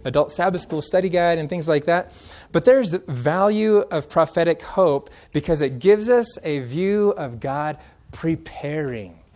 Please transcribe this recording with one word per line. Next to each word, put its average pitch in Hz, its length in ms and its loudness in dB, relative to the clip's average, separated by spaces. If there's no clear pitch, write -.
adult 143 280 0
Sabbath 180 300 -2
school 151 200 -6
study 185 260 0
guide 175 300 2
and 151 100 -6
things 165 200 -6
like 151 160 2
that. 175 280 0
But 170 140 0
there's 247 300 6
value 196 840 2
of 160 320 -4
prophetic 165 500 2
hope 156 480 0
because 151 280 -2
it 131 180 -2
gives 214 320 4
us 240 320 2
a 151 160 -4
view 190 520 -2
of 127 280 -6
God 147 400 -6
preparing, 143 1120 -8